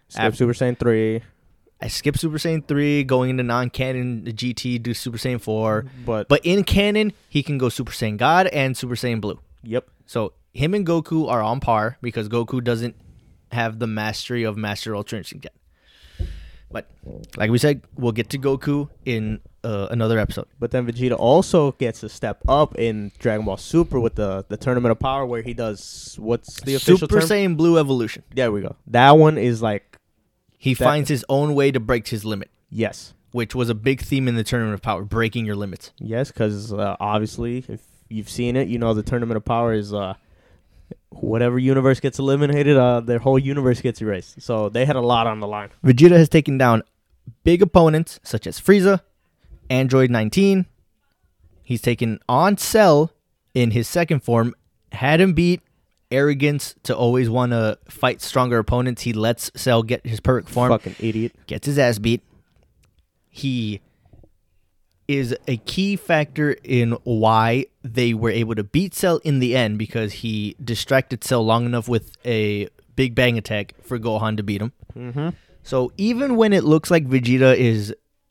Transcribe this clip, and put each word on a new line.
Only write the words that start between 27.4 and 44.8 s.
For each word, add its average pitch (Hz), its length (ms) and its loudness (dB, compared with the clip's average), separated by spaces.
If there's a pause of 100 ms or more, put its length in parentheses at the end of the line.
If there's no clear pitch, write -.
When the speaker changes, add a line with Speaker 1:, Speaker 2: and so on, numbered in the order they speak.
Speaker 2:
Blue 165 200 4
Evolution. 135 460 -2 (100)
Speaker 1:
There 120 200 0
we 104 80 -4
go. - 160 -10 (100)
That 127 300 8
one 156 200 6
is 117 240 0
like 107 380 -4 (580)
Speaker 2:
He 131 160 0
Speaker 1:
that 120 80 -2
Speaker 2:
finds 135 280 2
his 135 180 -2
own 143 280 0
way 139 160 4
to 127 100 -2
break 113 260 -4
his 104 160 -6
limit. 107 260 -8 (200)
Speaker 1:
Yes. 107 440 -6 (200)
Speaker 2:
Which 117 200 -6
was 123 160 -2
a 113 60 0
big 131 260 -2
theme 131 280 -2
in 117 60 -2
the 113 100 -2
Tournament 113 280 -4
of 95 80 -8
Power, 101 220 -4
breaking 113 420 -2
your 104 120 -6
limits. 101 420 -12
Speaker 1:
Yes, 113 320 -6
'cause, 107 400 -4
uh, 101 300 -4
obviously, 110 680 -4
if 107 140 -14 (260)
you've 110 220 -10
seen 120 260 -2
it, 131 140 0
you 117 100 -4
know 117 140 0
the 107 100 -2
Tournament 117 320 -2
of 107 80 -4
Power 117 300 0
is, 104 200 -4
uh, 98 200 -6 (960)
whatever 120 500 -2
universe 131 400 2
gets 135 200 -4
eliminated, 143 580 2
uh, 123 240 6
their 117 180 -2
whole 135 200 2
universe 135 420 0
gets 120 200 -4
erased. 104 400 -6
So 107 280 -2
they 117 160 0